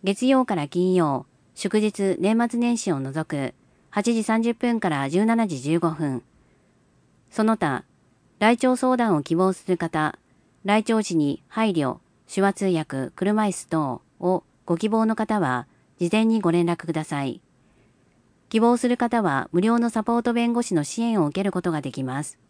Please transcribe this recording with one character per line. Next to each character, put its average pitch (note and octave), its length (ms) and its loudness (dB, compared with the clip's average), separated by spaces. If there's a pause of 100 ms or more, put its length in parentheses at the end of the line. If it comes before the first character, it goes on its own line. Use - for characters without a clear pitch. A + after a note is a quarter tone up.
月 G3+ 240 -2
曜 C4 180 4
か A3 80 -4
ら D3 140 -2
金 F#3 260 0
曜、 D3+ 320 0 (320)
祝 G#3+ 220 0
日、 G3+ 400 -2
年 A3 180 2 (120)
末 A#3 100 -4
年 A#3+ 160 2
始 G3+ 160 -4
を C#3 80 -2
除 C3+ 260 -6
く、 C#3 280 -6 (360)
八 A3 240 0
時 A3+ 100 0
三 A3+ 200 0
十 A#3 100 0
分 A#3 280 -2
か F#3+ 80 0
ら C#3 200 -2
十 F#3 160 2
七 A#3 220 2
時 D3 140 -6
十 D#3 180 0
五 E3 100 2
分。 D3 320 -4 (1080)
そ G#3+ 140 0
の A3 100 4
他、 D3 300 -4 (540)
来 A#3 180 4
庁 B3+ 180 2
相 B3+ 220 0
談 A3+ 180 2
を D3 80 0
希 E3 120 -2
望 F#3 180 2
す - 160 -10
る F#3 80 2
方、 D#3 420 -4 (460)
来 G#3 180 2
庁 A3+ 180 2
時 F3+ 140 -4
に D3 320 0
配 A3 240 0
慮、 D3 280 -2 (300)
手 - 120 -2
話 G3 100 4
通 G3 140 -4
訳、 D#3 500 -2
車 G#3 280 0
椅 G3 100 0
子 - 160 -12
等 C#3+ 320 -2 (180)
を - 240 0 (220)
ご E3+ 100 0
希 G#3+ 140 -2
望 A3+ 160 2
の A3 100 0
方 G#3+ 240 -2
は、 B2+ 260 0 (320)
事 E3+ 140 -2
前 A3 140 4
に A3+ 160 2
ご F3 100 2
連 E3+ 140 4
絡 E3+ 220 -2
く E3 40 -6
だ D#3 140 -4
さ C#3+ 180 -6
い。 C3 160 -6 (1080)
希 A3+ 100 0
望 A#3 160 4
す A#3+ 140 0
る A#3+ 80 2
方 A#3 240 0
は、 C#3+ 320 0
無 F3 80 4
料 A3+ 180 4
の A#3 100 0
サ A3 140 -2
ポ A#3 160 0
ー - 20 -2
ト A#3+ 120 0
弁 A#3 180 2
護 A#3+ 100 0
士 G3+ 140 -2
の D3 80 2
支 - 180 -6
援 A3+ 220 2
を - 40 4
受 D3 80 -4
け F#3+ 80 -2
る G3+ 100 -2
こ F3+ 80 -2
と F3 100 -2
が D#3 80 -2
で C3+ 140 -8
き C3+ 100 -6
ま C3 200 -4
す。 - 140 -12 (120)